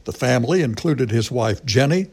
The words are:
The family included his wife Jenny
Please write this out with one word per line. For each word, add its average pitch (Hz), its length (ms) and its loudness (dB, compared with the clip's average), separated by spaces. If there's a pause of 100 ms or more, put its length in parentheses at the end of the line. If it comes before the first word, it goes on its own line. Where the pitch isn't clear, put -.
The 107 60 -8
family 127 480 0
included 127 520 -2
his 113 180 0
wife 113 340 -2
Jenny 139 480 2